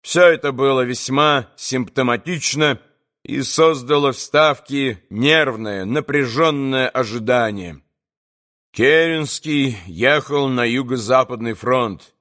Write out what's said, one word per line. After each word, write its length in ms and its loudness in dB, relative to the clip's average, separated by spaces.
Всё 240 4
это 260 2
было 300 2
весьма 720 0
симптоматично 1200 -2
и 180 -6
создало 720 2
в 60 -8
Ставке 920 0
нервное, 800 0
напряжённое 1000 -2
ожидание. 920 -2
Керенский 1120 0
ехал 640 0
на 160 0
юго-западный 880 -2
фронт 680 -4